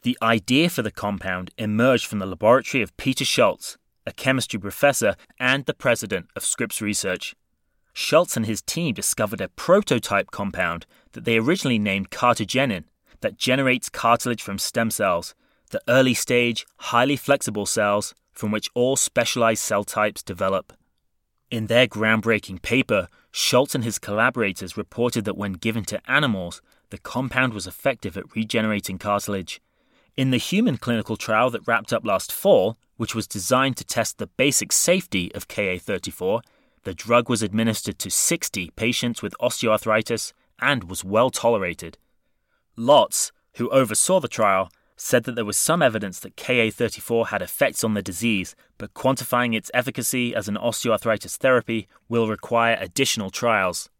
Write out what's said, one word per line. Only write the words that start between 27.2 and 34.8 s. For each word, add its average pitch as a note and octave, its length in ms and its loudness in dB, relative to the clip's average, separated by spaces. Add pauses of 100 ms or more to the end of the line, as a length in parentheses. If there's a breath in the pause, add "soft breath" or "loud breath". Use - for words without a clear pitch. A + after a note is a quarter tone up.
was G2 120 -8
effective G2 520 -4
at - 180 -12
regenerating G#2+ 640 -2
cartilage. G2+ 640 -4 (560)
In C3 140 2
the B2+ 60 2
human F#3+ 380 0
clinical A#2 400 -2
trial A2+ 360 2
that A2+ 140 -8
wrapped A2+ 280 0
up A2+ 120 -2
last G2 240 0
fall, A2+ 480 4 (200)
which - 180 -4
was A2 100 -4
designed B2+ 520 0
to - 80 -12
test - 320 -2
the G#2 100 -6
basic C3 460 0
safety E3+ 600 0